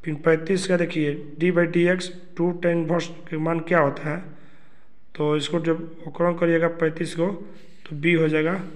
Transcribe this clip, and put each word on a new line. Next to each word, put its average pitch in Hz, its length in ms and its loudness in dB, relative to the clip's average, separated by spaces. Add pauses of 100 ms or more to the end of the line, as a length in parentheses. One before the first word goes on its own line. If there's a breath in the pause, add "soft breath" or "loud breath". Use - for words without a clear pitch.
फिर 160 120 -4
पैंतीस 165 520 2
का 180 100 4
देखिए 156 360 0 (260)
डी 180 120 4
by 170 140 4
डी 170 220 4
एक्स 180 240 0 (260)
टू 175 140 2
tan 175 200 0
इनवर्स 170 360 0
के - 300 -10
मान 165 220 0
क्या 165 200 2
होता 139 300 2
है, 180 260 -8 (800 soft breath)
तो 151 220 2
इसको 151 220 0
जब 165 460 -2
अवकलन 175 280 2
करिएगा 170 340 4
पैंतीस 160 480 0
को 165 120 2 (580 loud breath)
तो 151 100 -10
बी 160 180 2
हो 160 140 4
जाएगा। 156 340 0 (140)